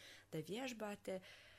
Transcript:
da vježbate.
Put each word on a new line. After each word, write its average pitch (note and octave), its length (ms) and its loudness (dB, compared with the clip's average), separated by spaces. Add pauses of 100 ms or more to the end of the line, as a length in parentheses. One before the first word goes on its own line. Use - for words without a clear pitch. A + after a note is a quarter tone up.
(320)
da D#3+ 60 4
vježbate. G#3 800 2 (380)